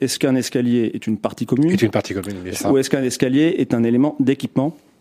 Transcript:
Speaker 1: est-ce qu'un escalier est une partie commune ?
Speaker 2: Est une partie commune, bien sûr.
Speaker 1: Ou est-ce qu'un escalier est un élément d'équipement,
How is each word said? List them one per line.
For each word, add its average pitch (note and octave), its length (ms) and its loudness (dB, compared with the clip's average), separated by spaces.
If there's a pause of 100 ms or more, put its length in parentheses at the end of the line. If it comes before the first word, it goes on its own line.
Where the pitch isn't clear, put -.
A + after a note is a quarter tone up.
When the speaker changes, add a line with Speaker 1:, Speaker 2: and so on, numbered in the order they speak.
Speaker 1:
est-ce - 180 -2
qu'un C3+ 160 2
escalier A#2+ 580 0
est A2+ 140 -10
une G#2+ 100 0
partie A2+ 300 -6
commune ? C#3+ 240 2
Speaker 2:
Est F#3 100 2
une A2 120 2
partie - 200 -2
commune, G2 300 -8
bien F#2 120 -10
sûr. G2 180 0
Speaker 1:
Ou C3+ 60 4
est-ce C3+ 120 0
qu'un C3+ 140 0
escalier C3+ 540 2
est B2 140 -2
un A#2 120 2
élément B2+ 340 2
d'équipement, C3+ 580 -2 (240)